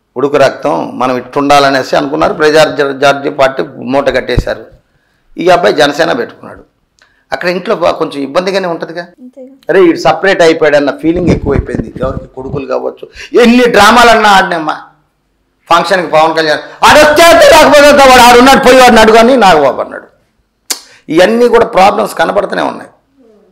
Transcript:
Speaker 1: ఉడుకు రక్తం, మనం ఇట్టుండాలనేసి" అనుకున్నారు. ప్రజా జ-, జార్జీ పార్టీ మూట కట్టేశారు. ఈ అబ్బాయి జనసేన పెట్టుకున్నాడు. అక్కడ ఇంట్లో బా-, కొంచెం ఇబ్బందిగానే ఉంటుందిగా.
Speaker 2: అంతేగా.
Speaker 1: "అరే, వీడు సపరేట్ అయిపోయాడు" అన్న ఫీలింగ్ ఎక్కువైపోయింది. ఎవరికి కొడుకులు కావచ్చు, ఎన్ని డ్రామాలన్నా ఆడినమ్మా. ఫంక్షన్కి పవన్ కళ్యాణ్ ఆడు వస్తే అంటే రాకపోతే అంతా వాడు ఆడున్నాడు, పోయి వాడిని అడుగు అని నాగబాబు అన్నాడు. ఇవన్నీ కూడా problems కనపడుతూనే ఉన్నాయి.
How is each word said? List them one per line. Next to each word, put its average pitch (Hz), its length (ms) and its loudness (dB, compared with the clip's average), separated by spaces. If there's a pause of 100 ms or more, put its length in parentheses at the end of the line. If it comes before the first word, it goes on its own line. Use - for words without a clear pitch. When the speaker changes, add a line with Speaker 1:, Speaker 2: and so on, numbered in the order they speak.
(160)
Speaker 1:
ఉడుకు 139 200 -2
రక్తం, 143 600 -4
మనం 127 180 -4
ఇట్టుండాలనేసి" 139 800 -2
అనుకున్నారు. 156 380 -4
ప్రజా 156 300 0
జ-, 139 340 -4
జార్జీ 139 320 -2
పార్టీ 135 320 -2
మూట 139 440 -6
కట్టేశారు. 123 600 -6 (720)
ఈ 170 100 -4
అబ్బాయి 180 260 0
జనసేన 147 380 -2
పెట్టుకున్నాడు. 107 520 -12 (680)
అక్కడ 175 160 -6
ఇంట్లో 185 260 -4
బా-, 165 160 -2
కొంచెం 143 320 -6
ఇబ్బందిగానే 180 460 -4
ఉంటుందిగా. 165 340 -10
Speaker 2:
అంతేగా. 254 520 -20 (140)
Speaker 1:
"అరే, 180 120 2
వీడు 165 180 2
సపరేట్ 175 440 -2
అయిపోయాడు" 160 340 2
అన్న 143 140 -2
ఫీలింగ్ 165 380 -4
ఎక్కువైపోయింది. 123 640 -4 (100)
ఎవరికి 131 240 -8
కొడుకులు 135 400 -12
కావచ్చు, 127 420 -12 (320)
ఎన్ని 247 240 4
డ్రామాలన్నా 220 640 2
ఆడినమ్మా. 180 520 -2 (880)
ఫంక్షన్కి 175 360 0
పవన్ 156 300 0
కళ్యాణ్ 151 480 -4
ఆడు 262 140 4
వస్తే 302 240 4
అంటే 330 260 4
రాకపోతే 285 380 4
అంతా 277 180 4
వాడు 254 160 6
ఆడున్నాడు, 247 440 4
పోయి 254 160 4
వాడిని 226 200 4
అడుగు 220 160 4
అని 233 200 4
నాగబాబు 151 440 2
అన్నాడు. - 260 -12 (1000)
ఇవన్నీ 214 400 2
కూడా 226 160 2
problems 208 500 0
కనపడుతూనే 190 480 -4
ఉన్నాయి. - 280 -10 (600)